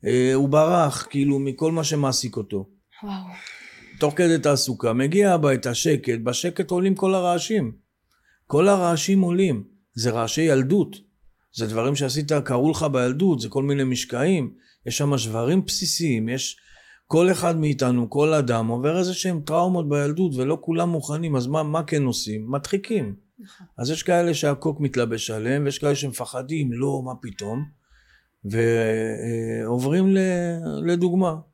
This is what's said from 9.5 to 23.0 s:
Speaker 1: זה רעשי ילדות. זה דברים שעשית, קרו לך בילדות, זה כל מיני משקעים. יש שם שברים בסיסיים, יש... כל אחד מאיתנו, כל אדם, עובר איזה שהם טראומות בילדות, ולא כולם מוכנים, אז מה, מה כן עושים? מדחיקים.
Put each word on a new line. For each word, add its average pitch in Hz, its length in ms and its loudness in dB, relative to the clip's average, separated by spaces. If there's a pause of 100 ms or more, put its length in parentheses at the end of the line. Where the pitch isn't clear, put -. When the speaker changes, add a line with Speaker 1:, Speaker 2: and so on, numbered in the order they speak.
Speaker 1:
זה 120 160 -2
רעשי 117 320 -2
ילדות. 151 540 2 (580)
זה 113 120 -4
דברים 113 300 0
שעשית, 143 360 -2 (120)
קרו 131 260 2
לך 156 120 -2 (100)
בילדות, 135 480 2
זה 113 80 -4
כל 131 140 -2
מיני 139 220 0
משקעים. 131 720 0 (320)
יש 120 120 -6
שם 143 200 2
שברים 120 460 0
בסיסיים, 139 640 -2
יש... 127 320 -6 (460)
כל 170 240 4
אחד 170 300 0
מאיתנו, 127 500 0
כל 151 240 2
אדם, 120 340 0
עובר 131 300 0
איזה 180 160 0
שהם 180 320 -4
טראומות 170 420 0
בילדות, 147 460 0
ולא 135 260 -2
כולם 170 280 0
מוכנים, 156 480 -2
אז 123 100 0
מה, 151 160 0
מה 156 200 -2
כן 151 220 0
עושים? 110 460 -4
מדחיקים. 143 640 -4 (240)